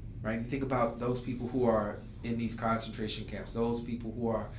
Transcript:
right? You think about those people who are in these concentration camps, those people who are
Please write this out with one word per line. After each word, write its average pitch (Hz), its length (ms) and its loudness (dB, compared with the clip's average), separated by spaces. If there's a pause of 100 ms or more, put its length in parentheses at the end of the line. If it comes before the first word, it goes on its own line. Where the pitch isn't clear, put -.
(220)
right? 113 160 0
You 117 60 -2
think 135 180 -2
about 123 360 2
those 123 220 0
people 120 280 -4
who 127 180 2
are 107 320 4 (240)
in 117 160 0
these 113 160 0
concentration 110 720 0
camps, - 280 -6
those 117 260 2
people 113 380 -4
who 117 100 2
are 107 200 0 (100)